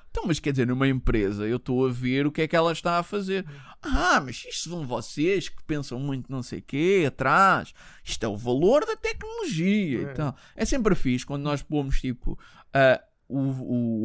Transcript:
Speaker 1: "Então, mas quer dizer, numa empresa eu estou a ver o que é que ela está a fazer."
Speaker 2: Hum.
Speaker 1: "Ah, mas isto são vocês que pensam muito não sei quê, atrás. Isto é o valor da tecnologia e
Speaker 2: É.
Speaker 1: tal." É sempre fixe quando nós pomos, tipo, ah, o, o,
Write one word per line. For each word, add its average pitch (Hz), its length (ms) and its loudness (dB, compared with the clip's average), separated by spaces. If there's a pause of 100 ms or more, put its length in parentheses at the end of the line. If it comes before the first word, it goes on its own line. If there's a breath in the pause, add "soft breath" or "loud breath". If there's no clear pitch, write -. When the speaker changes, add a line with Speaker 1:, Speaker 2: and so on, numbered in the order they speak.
Speaker 1:
"Então, 453 160 -4
mas 165 140 0
quer 165 120 -2
dizer, 131 140 0
numa 131 220 2
empresa 107 600 2
eu 123 100 0
estou 127 280 0
a 127 60 0
ver 127 340 0
o 147 60 0
que 127 100 -4
é 117 60 0
que - 80 -2
ela 165 160 4
está 170 260 -2
a 175 60 0
fazer." 190 440 -4
Speaker 2:
Hum. 147 60 -16 (300 loud breath)
Speaker 1:
"Ah, 285 360 2
mas 127 300 -6
isto - 200 -8
são 170 160 -6
vocês 143 600 -2
que - 160 -10
pensam 139 360 -6
muito 135 320 -6
não 131 100 -6
sei 104 180 -10
quê, 175 480 0
atrás. 151 640 2 (320 loud breath)
Isto - 220 -6
é - 20 -2
o 104 80 -4
valor 143 480 2
da 427 120 -4
tecnologia 214 1040 -2
e - 40 -4
Speaker 2:
É. 139 80 -10
Speaker 1:
tal." 139 220 -4 (200 soft breath)
É - 100 -2
sempre 220 300 4
fixe 123 300 2
quando 143 180 -6
nós 147 180 -2
pomos, 139 400 0
tipo, 120 360 -4 (360 loud breath)
ah, 135 260 6 (300)
o, 131 100 -2
o, 120 640 0